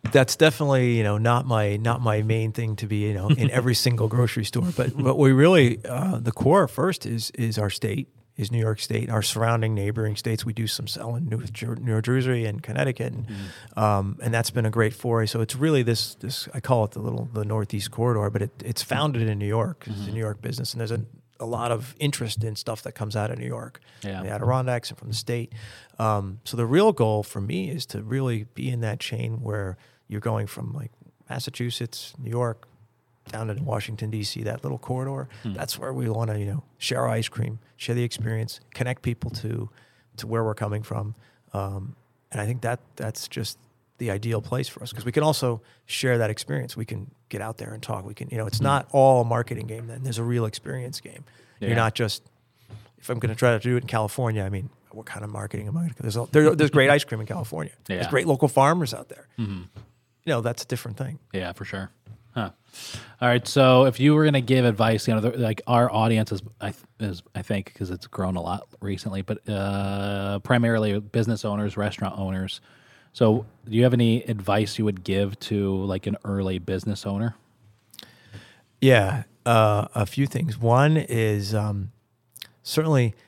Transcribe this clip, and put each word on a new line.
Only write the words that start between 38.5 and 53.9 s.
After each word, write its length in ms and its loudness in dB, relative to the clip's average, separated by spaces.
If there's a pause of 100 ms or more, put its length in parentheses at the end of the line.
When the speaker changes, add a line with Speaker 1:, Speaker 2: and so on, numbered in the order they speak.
Speaker 1:
connect 300 -4
people 300 -4
to, 360 -6 (500)
to 100 -12
where 160 0
we're 100 -2
coming 300 -4
from. 320 -6 (360)
Um, 440 -6 (340)
and 100 -6
I 60 -2
think 160 -4
that 160 -2 (160)
that's 320 -8
just 320 -8 (400)
the 140 -4
ideal 280 -2
place 280 -4
for 140 -16
us, 100 -12
'cause 120 -12
we 60 -4
can 140 2
also 360 2 (260)
share 320 0
that 120 2
experience. 460 -6
We 80 -6
can 260 -8 (180)
get 120 -8
out 180 -8
there 140 -12
and 100 -12
talk. 240 -6
We 80 -14
can, 160 -12
you 60 -6
know, 100 -2
it's 120 -2
Speaker 2:
Hmm. 60 0
Speaker 1:
not 280 2
all 300 8
a 20 2
marketing 420 -2
game 220 -10
then. 160 -10
There's 140 -2
a 60 -2
real 200 0
experience 560 -8
game. 240 -18 (340)
Speaker 2:
Yeah. 100 -2
Speaker 1:
You're 80 2
not 200 2
just, 260 -2 (760)
if 120 -12
I'm 80 -2
gonna 160 -2
try 180 6
to 60 4
do 180 0
it 60 0
in 60 -10
California, 560 0